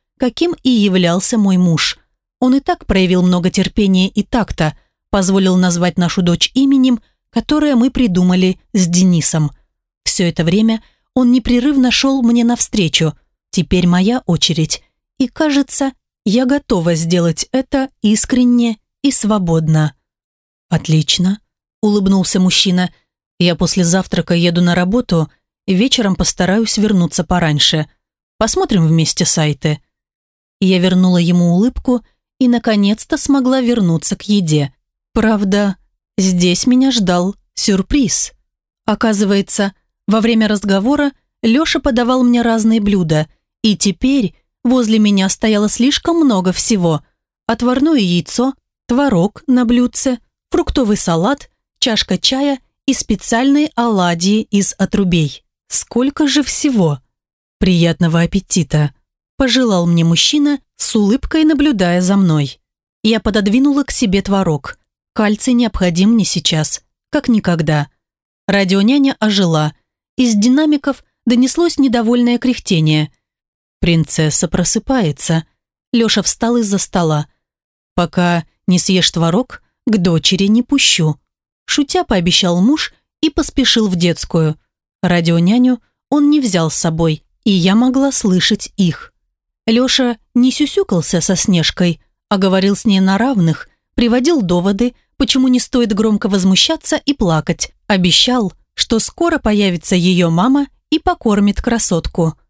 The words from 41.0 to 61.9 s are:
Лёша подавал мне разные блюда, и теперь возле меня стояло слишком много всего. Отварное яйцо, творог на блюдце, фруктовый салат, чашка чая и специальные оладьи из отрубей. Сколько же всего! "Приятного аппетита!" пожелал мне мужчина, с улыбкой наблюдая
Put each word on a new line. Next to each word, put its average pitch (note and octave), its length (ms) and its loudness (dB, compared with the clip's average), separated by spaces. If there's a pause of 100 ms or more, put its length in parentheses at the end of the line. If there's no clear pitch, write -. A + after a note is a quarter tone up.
Лёша C#4 380 0
подавал B3+ 440 0
мне A#3+ 180 2
разные A3+ 380 0
блюда, F3 480 0 (360)
и G#3 120 2
теперь B3 600 -2 (280)
возле A#3 360 2
меня G3+ 300 2
стояло G#3+ 400 0
слишком D4 480 0
много G3+ 340 0
всего. F3 520 -2 (440)
Отварное B3+ 520 0
яйцо, F#3 540 -2 (340)
творог A#3 600 0
на B3 180 2
блюдце, B3 540 0 (300)
фруктовый A3+ 480 0
салат, F#3 520 -2 (300)
чашка G#3 380 -2
чая C4+ 420 -2 (260)
и C4+ 80 0
специальные C4+ 840 0
оладьи G3 640 0
из G3+ 360 -2
отрубей. F3 680 -2 (240)
Сколько C#4 600 -2
же C4+ 160 0
всего! F#3 560 0 (580)
"Приятного E3+ 640 0
аппетита!" D#3+ 720 -2 (440)
пожелал A#3 480 0
мне E3+ 180 2
мужчина, C#4+ 560 0 (180)
с - 180 -4
улыбкой A#3 480 0
наблюдая B3+ 580 2